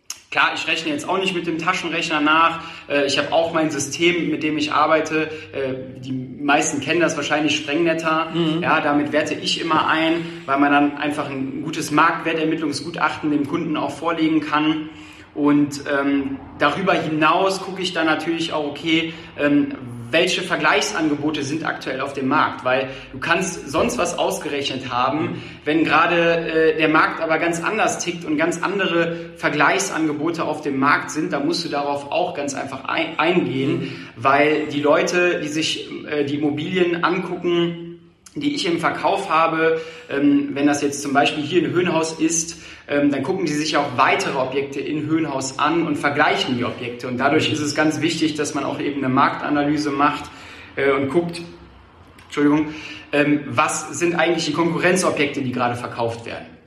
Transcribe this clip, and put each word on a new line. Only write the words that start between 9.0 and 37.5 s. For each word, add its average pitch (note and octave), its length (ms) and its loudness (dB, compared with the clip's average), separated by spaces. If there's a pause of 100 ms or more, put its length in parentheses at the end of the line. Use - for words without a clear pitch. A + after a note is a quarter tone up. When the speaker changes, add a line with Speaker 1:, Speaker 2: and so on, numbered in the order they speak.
Speaker 1:
werte D3+ 200 0
ich - 280 -4
immer D#3 260 0
ein, E3 380 2 (200)
weil C#3 140 0
man C#3+ 140 4
dann C#3+ 240 4
einfach C#3+ 320 -4
ein C3+ 340 -6
gutes D3+ 280 -4
Marktwertermittlungsgutachten D#3+ 1400 0
dem C#3 160 0
Kunden E3 300 -2
auch B2+ 140 0
vorlegen D#3+ 500 0
kann. D3+ 480 0 (460)
Und, D3 460 2 (100)
ähm, C#3 460 0 (220)
darüber F3+ 340 2
hinaus D#3+ 680 2
gucke F#3 200 -8
ich F3 120 -4
dann D#3+ 120 0
natürlich E3 460 0
auch, D3+ 140 -2
okay, D#3+ 480 -2 (260)
ähm, C#3+ 340 2 (380)
welche F3+ 320 2
Vergleichsangebote D3+ 1000 0
sind D3 220 -4
aktuell - 340 -4
auf C3+ 140 -4
dem C3 160 -2
Markt? C#3 340 2
Weil C3 240 2 (240)
du C3 80 -12
kannst F3 500 -2
sonst E3+ 280 0
was F3 200 -2
ausgerechnet C#3 720 -2
haben, B2+ 340 0
Speaker 2:
Mhm. E3+ 120 -4 (300)
Speaker 1:
wenn D3+ 180 4
gerade, E3 880 4
äh, D#3 40 -2
der D#3 100 2
Markt D#3+ 340 4
aber D#3+ 160 2
ganz E3+ 240 0
anders G3+ 380 0
tickt E3+ 240 -6
und D#3 140 -2
ganz E3+ 260 0
andere E3+ 540 0 (180)
Vergleichsangebote D#3 1120 0
auf D3 160 -4
dem C3+ 180 -2
Markt D3 320 2
sind, D#3 220 -2
dann C#3+ 120 -2
musst E3 200 0
du D3+ 40 -6
darauf C#3+ 440 -2
auch F3 200 0
ganz C#3+ 200 -6
einfach C3 320 -8
ein-, - 340 -4
eingehen, D3+ 600 2
Speaker 2:
Mhm. - 120 -6 (240)
Speaker 1:
weil D3 520 2
die D3+ 120 -2
Leute, F3 640 4
die D3+ 60 -6
sich, - 400 -4 (200)
äh, D3 140 0
die C#3 120 -2
Immobilien E3+ 680 0
angucken, F3 800 0 (540)